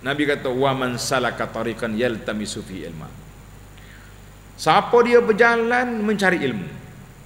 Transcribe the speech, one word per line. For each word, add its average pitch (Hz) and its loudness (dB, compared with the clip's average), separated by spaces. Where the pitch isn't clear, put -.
Nabi 143 -2
kata, 139 -2
"Wa 131 0
man 123 -2
salaka 120 -2
tariqan 113 -6
yaltamisu 107 -4
fi 85 -12
ilma." 78 -14
Siapa 196 4
dia 240 6
berjalan 233 2
mencari 196 2
ilmu, 92 -4